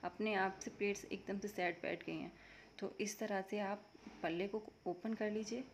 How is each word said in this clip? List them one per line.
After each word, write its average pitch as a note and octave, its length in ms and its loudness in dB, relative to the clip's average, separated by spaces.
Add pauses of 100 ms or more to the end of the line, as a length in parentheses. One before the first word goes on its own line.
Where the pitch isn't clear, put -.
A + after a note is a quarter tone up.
अपने G#3+ 300 2
आप F#3+ 260 4
से - 120 -4
plates G3+ 340 2
एकदम G3 340 -2
से G3+ 80 -2
सेट F3+ 340 2
बैठ - 240 0
गई D#3+ 120 -2
हैं। E3+ 160 -6 (460)
तो F#3+ 220 -2
इस G#3 180 -2
तरह G#3 220 2
से G#3 180 0
आप G3+ 340 -2 (300)
पल्ले F3 240 2
को G#3+ 160 0 (220)
open F3+ 280 0
कर G#3+ 180 2
लीजिए। A3 320 0 (100)